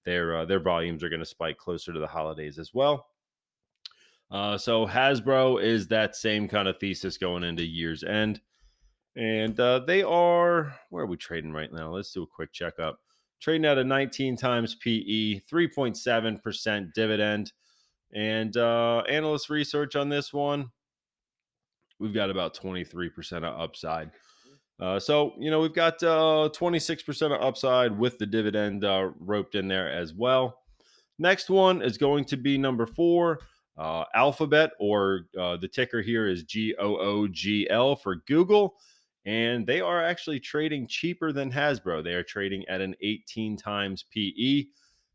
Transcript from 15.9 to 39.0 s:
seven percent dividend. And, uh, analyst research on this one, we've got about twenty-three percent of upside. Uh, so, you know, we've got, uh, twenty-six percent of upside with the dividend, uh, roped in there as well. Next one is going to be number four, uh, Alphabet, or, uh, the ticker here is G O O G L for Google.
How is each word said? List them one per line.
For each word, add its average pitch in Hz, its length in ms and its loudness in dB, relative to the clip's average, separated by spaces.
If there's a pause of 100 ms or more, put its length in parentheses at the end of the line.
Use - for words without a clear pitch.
seven 113 420 0
percent 104 560 -4
dividend. 107 580 0 (600)
And, 110 440 -4
uh, 117 520 4
analyst 151 420 -2
research 147 460 -2
on 143 140 0
this 143 220 -2
one, 143 380 -4 (1300)
we've 104 160 -4
got 101 160 0
about 92 240 -2
twenty-three 90 560 -8
percent 82 340 -10
of 71 140 -6
upside. 80 540 -8 (640)
Uh, 92 220 -2
so, 147 380 2
you 151 120 -4
know, 156 100 2
we've 160 140 0
got, 165 300 2
uh, 160 500 4
twenty-six 170 480 -2
percent 151 300 0
of 123 80 0
upside 127 580 2
with 120 200 0
the 107 80 -2
dividend, 104 580 0
uh, 95 340 2
roped 98 380 -4
in 95 100 0
there 95 240 -2
as 82 240 -6
well. 123 460 2 (580)
Next 185 320 2
one 185 320 6
is 117 160 0
going 143 280 2
to 147 100 -4
be 135 220 2
number 131 280 2
four, 170 540 2 (400)
uh, 80 240 -2 (100)
Alphabet, 147 640 4
or, 98 480 2 (120)
uh, 90 180 -2
the 90 120 -8
ticker 120 340 -2
here 110 260 0
is 90 160 -2
G 110 340 -4
O 101 180 0
O 104 320 0
G 98 420 -2
L 131 260 4
for 95 200 -6 (120)
Google. 185 480 4 (480)